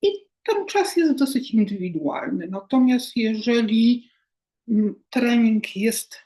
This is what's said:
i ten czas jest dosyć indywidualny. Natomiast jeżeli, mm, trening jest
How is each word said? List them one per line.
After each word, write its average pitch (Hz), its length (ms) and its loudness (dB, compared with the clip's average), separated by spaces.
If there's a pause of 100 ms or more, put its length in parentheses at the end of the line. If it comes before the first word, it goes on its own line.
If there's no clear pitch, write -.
i 392 60 2 (360)
ten 415 220 -2
czas 392 320 -2
jest 311 220 2
dosyć 262 320 -2
indywidualny. 180 960 -2
Natomiast 247 680 0
jeżeli, 226 960 2 (580)
mm, 214 280 0 (140)
trening 233 680 2
jest 220 500 -4